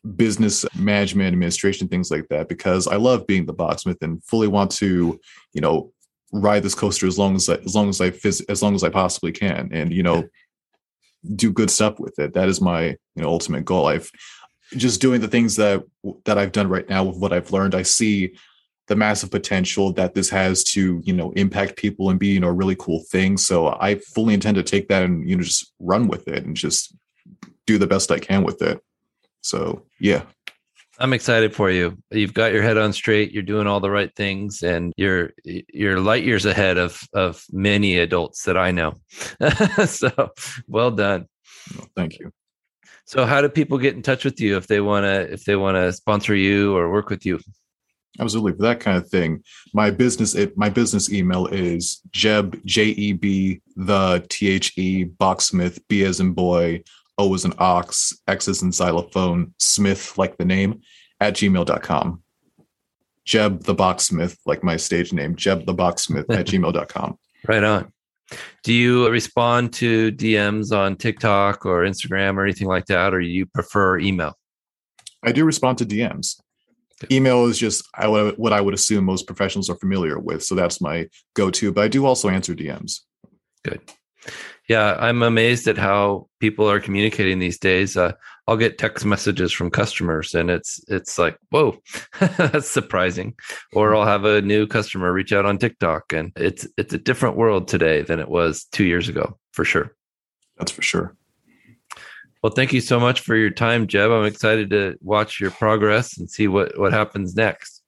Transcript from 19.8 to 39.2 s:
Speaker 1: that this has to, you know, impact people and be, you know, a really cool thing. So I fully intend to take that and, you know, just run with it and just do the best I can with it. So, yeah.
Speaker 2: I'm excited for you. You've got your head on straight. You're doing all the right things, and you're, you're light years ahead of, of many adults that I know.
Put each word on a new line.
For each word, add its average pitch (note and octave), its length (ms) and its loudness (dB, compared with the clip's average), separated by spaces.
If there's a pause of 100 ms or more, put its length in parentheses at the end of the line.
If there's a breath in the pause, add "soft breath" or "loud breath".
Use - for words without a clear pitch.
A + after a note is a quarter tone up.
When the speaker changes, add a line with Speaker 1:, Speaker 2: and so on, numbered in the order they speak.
Speaker 1:
that F2+ 220 -2
this F#2+ 160 0
has F#2 340 0
to, F#2 400 0
you F#2+ 80 -2
know, F2 200 -2
impact G2 440 0
people G2 340 -2
and F#2+ 80 2
be, G2+ 100 0
you G2 120 2
know, F2+ 80 2
a F2 40 2
really F#2 240 0
cool D#2+ 340 -4
thing. F#2+ 260 2
So E2+ 320 2 (120)
I G2+ 160 2
fully A2 380 0
intend G2+ 220 2
to F#2 60 0
take G2 260 -2
that F#2+ 160 4
and, F2 260 0
you F#2+ 60 2
know, F2+ 60 0
just - 360 -4
run F#2+ 300 2
with - 200 -4
it C#2 160 -4
and D#2 120 -8
just - 380 -4 (720)
do G#2+ 120 4
the G2 80 2
best F#2+ 240 0
I D2+ 80 2
can G2 240 0
with - 180 -2
it. D#2+ 220 -2 (600)
So, D#2+ 420 -6 (160)
yeah. G2 220 2 (760)
Speaker 2:
I'm C3 140 0
excited A2+ 420 2
for G2 160 2
you. F2+ 280 0 (120)
You've G#2 240 -2
got A2+ 180 2
your G#2+ 100 2
head A2 160 2
on G#2+ 140 2
straight. G#2+ 400 0
You're G2+ 100 -6
doing G#2 240 -2
all G2+ 140 0
the G2 100 -2
right G2+ 240 -2
things, G2+ 480 -6
and F2 340 -2
you're, F#2 360 0 (120)
you're F#2 540 -4
light G#2+ 240 2
years G#2 240 0
ahead F#2 320 2
of, F2 240 -4 (100)
of F#2 380 -2
many G2 480 2
adults E2+ 460 -2
that F2+ 120 0
I F#2 140 2
know. E2 240 -2 (460 loud breath)